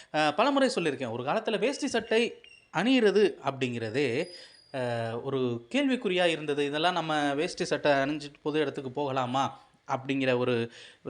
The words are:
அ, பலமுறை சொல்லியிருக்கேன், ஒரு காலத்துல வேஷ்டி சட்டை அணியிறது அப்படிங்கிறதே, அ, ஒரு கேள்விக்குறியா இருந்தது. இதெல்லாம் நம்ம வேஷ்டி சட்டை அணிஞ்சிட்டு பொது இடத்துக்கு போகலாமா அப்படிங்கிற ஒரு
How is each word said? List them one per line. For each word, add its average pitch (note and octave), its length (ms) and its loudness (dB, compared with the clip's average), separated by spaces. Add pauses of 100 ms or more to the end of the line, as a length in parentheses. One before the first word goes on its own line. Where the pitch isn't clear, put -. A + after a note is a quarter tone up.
(140)
அ, D3+ 200 2
பலமுறை C4+ 400 4
சொல்லியிருக்கேன், C3 360 -2
ஒரு A#2 120 -4
காலத்துல G#3 360 -2
வேஷ்டி C#4 280 -2
சட்டை A3+ 480 0 (420)
அணியிறது G#3 580 6 (100)
அப்படிங்கிறதே, B2+ 840 0 (480)
அ, A#2+ 460 -2
ஒரு B2+ 540 -2
கேள்விக்குறியா A#3+ 500 0
இருந்தது. D3 420 0
இதெல்லாம் D#3 260 0
நம்ம D#3 420 0
வேஷ்டி F3 300 -4
சட்டை D3+ 280 0
அணிஞ்சிட்டு C#3+ 500 -2
பொது D#3 180 0
இடத்துக்கு C3+ 320 -4
போகலாமா C3 720 -2 (260)
அப்படிங்கிற C3 460 0
ஒரு A#2+ 320 0 (400)